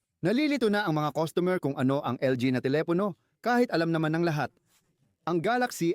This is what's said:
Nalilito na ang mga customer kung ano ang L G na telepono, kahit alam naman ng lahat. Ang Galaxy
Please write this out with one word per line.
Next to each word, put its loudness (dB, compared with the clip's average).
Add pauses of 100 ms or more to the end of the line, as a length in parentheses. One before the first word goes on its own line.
(240)
Nalilito 0
na 0
ang 0
mga 0
customer 0
kung -2
ano 2
ang -4
L 2
G 0
na 0
telepono, 0 (240)
kahit 2
alam 0
naman 0
ng 0
lahat. -2 (720)
Ang 0
Galaxy 0